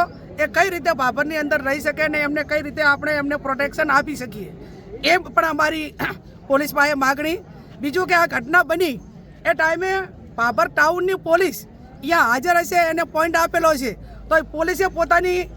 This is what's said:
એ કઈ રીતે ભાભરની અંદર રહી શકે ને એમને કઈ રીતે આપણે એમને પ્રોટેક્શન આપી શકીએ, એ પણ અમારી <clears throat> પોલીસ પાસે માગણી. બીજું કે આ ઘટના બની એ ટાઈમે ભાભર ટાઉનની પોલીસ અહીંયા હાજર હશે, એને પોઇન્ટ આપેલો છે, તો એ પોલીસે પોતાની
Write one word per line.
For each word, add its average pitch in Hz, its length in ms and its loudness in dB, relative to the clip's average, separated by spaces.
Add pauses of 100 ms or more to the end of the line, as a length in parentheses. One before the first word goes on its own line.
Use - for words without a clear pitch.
(360)
એ 302 120 0
કઈ 349 220 2
રીતે 339 240 -2
ભાભરની 277 500 -2
અંદર 294 180 0
રહી 277 200 -2
શકે 302 280 -2
ને 302 120 -2
એમને 294 220 0
કઈ 302 180 -2
રીતે 294 220 -4
આપણે 294 340 2
એમને 285 200 -2
પ્રોટેક્શન 277 580 0
આપી 285 260 0
શકીએ, 202 300 -12 (480)
એ 330 200 2
પણ 330 300 0
અમારી 311 380 -2 (320)
<clears throat> - 300 -14
પોલીસ 277 240 0
પાસે 294 220 2
માગણી. 285 440 0 (400)
બીજું 294 280 -2
કે 359 80 4
આ 339 120 4
ઘટના 277 360 2
બની 320 320 0 (460)
એ 330 120 0
ટાઈમે 339 380 0 (420)
ભાભર 240 360 0
ટાઉનની 359 500 2
પોલીસ 330 420 2
અહીંયા - 680 0
હાજર 269 300 2
હશે, 349 220 2 (100)
એને 330 160 0
પોઇન્ટ 330 300 0
આપેલો 330 400 2
છે, 254 160 -4 (340)
તો 311 120 4
એ 311 60 2
પોલીસે 349 460 -2
પોતાની 349 500 2 (180)